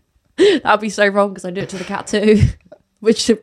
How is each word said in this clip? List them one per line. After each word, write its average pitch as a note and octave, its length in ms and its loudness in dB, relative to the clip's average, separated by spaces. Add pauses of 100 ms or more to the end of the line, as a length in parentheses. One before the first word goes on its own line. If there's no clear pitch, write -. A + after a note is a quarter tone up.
(360)
That F4+ 300 2
would G#3 140 2
be A3 80 -6
so G#3 200 0
wrong, G3+ 260 0
'cause F#3+ 100 -16
I F#3 60 -10
do F3+ 120 -8
it - 80 -10
to F#3+ 80 -10
the F3+ 60 -10
cat G3 220 -10
too. G#3 340 2 (320)
<laughs> - 280 -20
Which A3 300 0 (120)